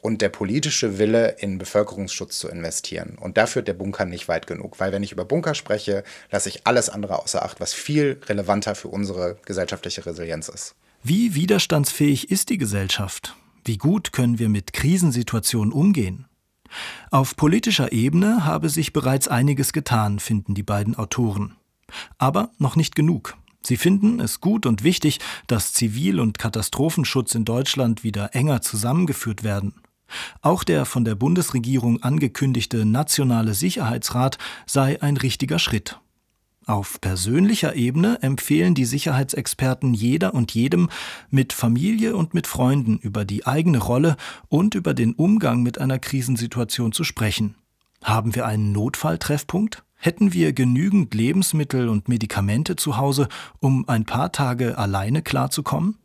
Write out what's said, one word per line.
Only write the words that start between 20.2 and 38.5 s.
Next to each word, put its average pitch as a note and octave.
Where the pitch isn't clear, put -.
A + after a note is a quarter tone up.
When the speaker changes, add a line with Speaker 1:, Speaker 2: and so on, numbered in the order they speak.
Speaker 2:
die G2+
beiden G#2
Autoren. G#2
Aber E3+
noch C#3
nicht D#3+
genug. D#3
Sie B2
finden G3+
es -
gut G#3
und A#2
wichtig, D#3
dass -
Zivil- C#3
und A2
Katastrophenschutz C3
in A2+
Deutschland A#2
wieder G#2
enger C3
zusammengeführt A#2+
werden. G2+
Auch E3+
der D3+
von A#2+
der A2
Bundesregierung B2
angekündigte B2
Nationale A#2
Sicherheitsrat B2+
sei C#3
ein C#3+
richtiger C3+
Schritt. -
Auf G2+
persönlicher C3+
Ebene D#3
empfehlen D3+